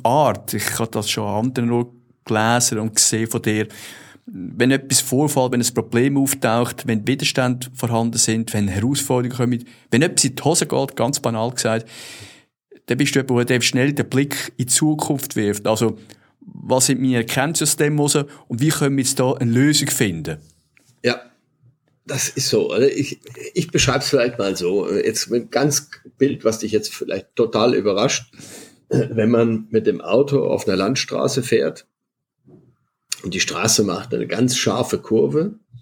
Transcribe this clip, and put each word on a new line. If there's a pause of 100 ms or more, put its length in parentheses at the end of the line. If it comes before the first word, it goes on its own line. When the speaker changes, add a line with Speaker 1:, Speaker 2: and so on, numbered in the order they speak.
Speaker 1:
Art?
Ich
habe
das
schon
an
anderen
Orten (240)
gelesen
und
gesehen
von
dir. (580)
Wenn
etwas
vorfällt,
wenn
ein
Problem
auftaucht,
wenn
Widerstände
vorhanden
sind,
wenn
Herausforderungen
kommen, (260)
wenn
etwas
in
die
Hose
geht,
ganz
banal
gesagt, (1000)
dann
bist
du
jemand,
der
schnell
den
Blick
in
die
Zukunft
wirft.
Also, (420)
was
sind
meine
Erkenntnisse
aus
dem
raus
und
wie
können
wir
jetzt
da
eine
Lösung
finden? (680)
Speaker 2:
Ja, (840)
das
ist
so,
oder?
Ich, (340)
ich
beschreib's
vielleicht
mal
so,
jetzt
ein
ganz (280)
Bild,
was
dich
jetzt
vielleicht
total
überrascht. (560)
Wenn
man
mit
dem
Auto
auf
einer
Landstraße
fährt (1400)
und
die
Straße
macht
eine
ganz
scharfe
Kurve (220)